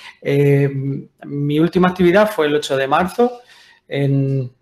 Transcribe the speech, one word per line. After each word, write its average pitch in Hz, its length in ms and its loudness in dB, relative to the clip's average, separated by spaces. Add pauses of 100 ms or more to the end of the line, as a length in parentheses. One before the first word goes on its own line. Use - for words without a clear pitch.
(220)
eh, 143 480 2 (560)
mi 143 340 -4
última 175 280 2
actividad 185 420 4
fue 160 160 -2
el 147 80 0
ocho 147 240 -2
de 135 100 -2
marzo 185 520 -2 (480)
en 139 640 -2 (100)